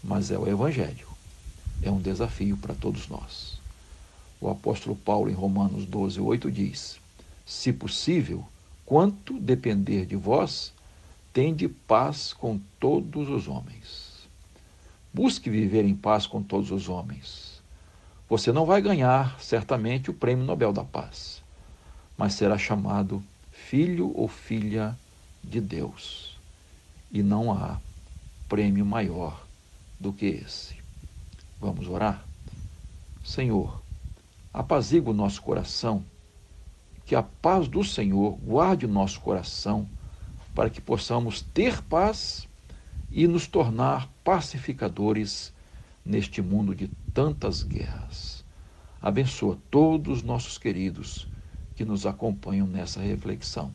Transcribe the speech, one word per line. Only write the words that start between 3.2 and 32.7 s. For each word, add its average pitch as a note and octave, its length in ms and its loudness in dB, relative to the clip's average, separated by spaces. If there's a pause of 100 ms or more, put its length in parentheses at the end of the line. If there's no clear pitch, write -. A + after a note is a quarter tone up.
O - 80 -2
apóstolo G#2 460 -2
Paulo, G#2 340 2
em G2 60 0
Romanos G2 520 0
doze, F#2+ 340 -2
oito, A2 320 0
diz: - 480 -4 (440)
"Se - 280 -2
possível, - 760 0 (380)
quanto G3+ 560 4
depender G2+ 680 2
de G2+ 80 -6
vós, A#2 580 0 (600)
tende D#3 360 4
paz B2+ 640 2
com A2 280 -4 (180)
todos C#3+ 500 2
os A2 200 -2
homens." B1+ 580 -12 (1080)
Busque - 340 2
viver G#2+ 380 4
em G2 100 4
paz G#2 300 4
com G#2 160 -4
todos G2 280 -2
os F#2+ 200 -4
homens. - 720 -10 (680)
Você A2+ 240 4
não D#3 140 4
vai G3 160 6
ganhar, C3+ 580 4
certamente, A#2+ 680 0
o E3+ 40 -4
Prêmio B2+ 300 2
Nobel C3 300 2
da - 100 -2
Paz, - 580 -10 (760)
mas G2+ 160 2
será G2+ 240 4
chamado G2+ 640 0 (280)
filho F3 640 0
ou - 140 0
filha G#2+ 680 -2 (480)
de G#2+ 160 -4
Deus. - 800 -6 (720)
E G#2 120 0
não G#2 280 4
há - 300 -2 (680)
prêmio G2+ 380 4
maior F2+ 600 -2 (520)
do G2 140 -4
que G#2+ 140 -2
esse. - 500 -4 (840)
Vamos F2+ 300 -4
orar? - 340 0 (1040)